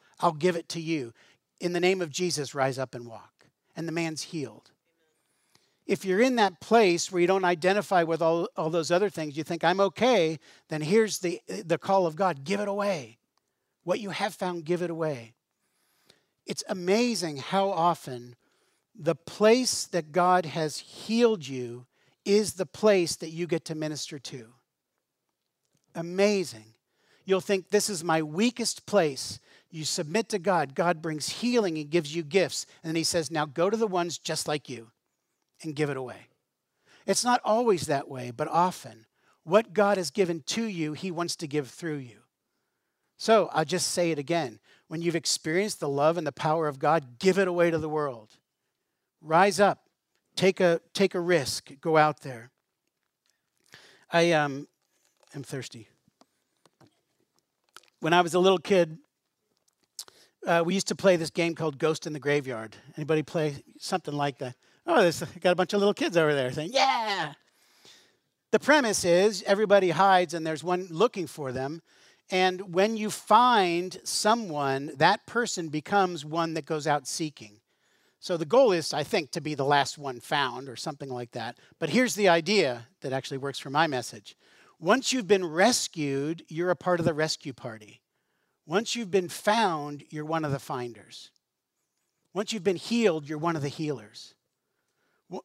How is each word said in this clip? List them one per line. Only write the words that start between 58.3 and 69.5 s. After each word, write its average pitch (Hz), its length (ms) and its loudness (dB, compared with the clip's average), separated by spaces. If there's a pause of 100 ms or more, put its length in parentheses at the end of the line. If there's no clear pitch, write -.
a 180 40 4
little 185 200 6
kid, 165 400 2 (1500)
uh, 170 180 4
we 180 100 0
used 190 140 -2
to 190 60 -4
play 180 220 6
this 160 140 -4
game 170 240 -2
called 147 240 -4
Ghost 160 280 -2
in 156 60 -8
the 143 80 -10
Graveyard. 127 560 -4 (200)
Anybody 156 280 0
play 151 400 -4 (140)
something 170 360 -6
like 143 240 -2
that? 127 180 -10 (300)
Oh, 311 160 4
there's, 170 200 2 (180)
got 185 100 4
a 175 60 2
bunch 180 160 -2
of 208 80 0
little 202 140 4
kids 269 220 -2
over 151 180 4
there 131 180 0
saying, 156 200 -6
"Yeah!" 220 640 0 (1200)
The 214 80 4
premise 247 440 4
is 190 420 4
everybody 196 440 4